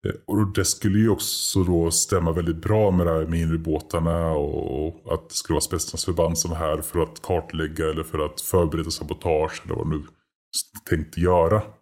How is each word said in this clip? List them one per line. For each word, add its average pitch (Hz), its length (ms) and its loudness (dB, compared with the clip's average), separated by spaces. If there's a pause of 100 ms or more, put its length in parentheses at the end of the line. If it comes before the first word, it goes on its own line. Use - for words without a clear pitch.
Eh, 98 60 -2 (140)
och 104 200 2
det 98 180 0
skulle 104 340 2
ju 110 100 6
också - 540 0
då 85 280 2
stämma 85 400 0
väldigt 82 300 -2
bra 107 300 4
med 90 160 4
det 82 60 2
här 80 120 2
med 82 140 0
inre 82 180 2
båtarna 82 760 0
och, 73 560 -2
och - 260 -6
att - 160 -6
det - 60 -12
skulle - 200 -2
vara 78 60 0
Spetsnaz-förband 82 760 -2
som 85 140 -2
var 80 60 -4
här 80 240 -2
för - 180 -4
att - 220 -4
kartlägga 80 680 -2
eller 78 140 -4
för 78 220 -2
att - 160 -8
förbereda 82 500 0
sabotage - 720 -2
eller - 100 -4
vad - 140 -4
de 78 80 -2
nu 73 60 -6 (520)
s-, - 340 -8
tänkte 80 320 -2
göra. 87 400 6 (200)